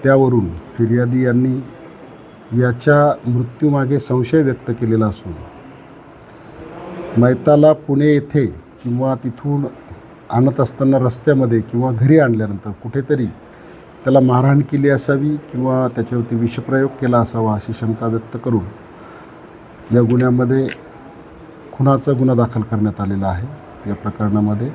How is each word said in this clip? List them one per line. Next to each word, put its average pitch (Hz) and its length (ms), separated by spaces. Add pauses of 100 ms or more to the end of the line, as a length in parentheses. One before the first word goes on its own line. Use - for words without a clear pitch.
त्यावरून 123 500
फिर्यादी 120 680
यांनी 127 320 (1040)
याच्या 139 680
मृत्यूमागे 135 680
संशय 127 440
व्यक्त 127 280
केलेला 110 360
असून 92 260 (1900)
मयताला 147 520
पुणे 147 340
येथे 147 400 (380)
किंवा 127 300
तिथून 139 520 (640)
आणत 135 300
असताना 135 380
रस्त्यामध्ये 123 600
किंवा 120 320
घरी 131 260
आणल्यानंतर 107 520
कुठेतरी 127 560 (760)
त्याला 135 160
मारहाण 127 400
केली 143 280
असावी 139 480
किंवा 131 520
त्याच्यावरती 120 480
विषप्रयोग 131 540
केला 123 280
असावा 110 360
अशी 104 180
शंका 110 340
व्यक्त 113 380
करून 113 200 (1300)
या 123 60
गुन्ह्यामध्ये 123 680 (1040)
खुनाचा 135 400
गुन्हा 131 220
दाखल 117 260
करण्यात 107 400
आलेला 98 260
आहे 95 200 (420)
या 101 60
प्रकरणामध्ये. 104 800